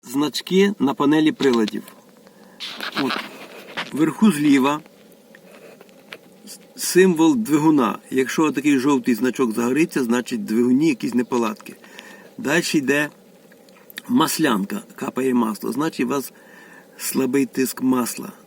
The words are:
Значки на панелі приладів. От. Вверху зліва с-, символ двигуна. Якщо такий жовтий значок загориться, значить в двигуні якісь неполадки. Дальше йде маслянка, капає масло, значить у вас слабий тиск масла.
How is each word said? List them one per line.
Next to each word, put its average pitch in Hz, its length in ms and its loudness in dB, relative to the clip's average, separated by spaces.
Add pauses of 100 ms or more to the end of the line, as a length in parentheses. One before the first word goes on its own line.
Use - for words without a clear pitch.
(120)
Значки 175 640 0
на 131 160 0
панелі 151 380 2
приладів. 117 500 0 (1200)
От. 135 100 -2 (800)
Вверху 160 400 4
зліва 147 480 2 (1700)
с-, - 120 -20 (180)
символ 165 600 4
двигуна. 143 640 2 (120)
Якщо 135 420 0
такий 139 260 2
жовтий 127 360 2
значок 123 380 0
загориться, 131 520 0
значить 120 360 -2
в 101 40 -8
двигуні 123 440 2
якісь 135 260 -4
неполадки. 117 600 -4 (640)
Дальше 156 400 0
йде 143 300 0 (1000)
маслянка, 120 720 0 (140)
капає 131 400 -4
масло, 113 380 -2
значить 143 340 -4
у - 20 -6
вас 135 240 -4 (640)
слабий 131 500 -2
тиск - 360 -4
масла. 127 500 -2 (140)